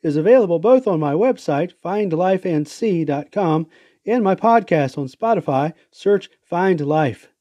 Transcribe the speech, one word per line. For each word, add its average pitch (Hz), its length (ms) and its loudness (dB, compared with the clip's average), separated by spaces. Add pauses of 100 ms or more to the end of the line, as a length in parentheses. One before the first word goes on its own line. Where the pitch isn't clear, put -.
is 151 140 -2
available 180 420 4
both 254 260 2
on 175 140 -2
my 147 140 -2
website, 175 580 -2
find 196 400 -6
life 185 340 0
N 151 200 -2
C 175 400 -4
dot 147 260 -6
com, 165 360 0 (380)
and 233 160 0
my 190 140 2
podcast 185 640 0
on 139 100 -6
Spotify. 160 640 -2 (200)
Search 196 380 -2 (140)
Find 175 380 0
Life. 143 480 -2 (120)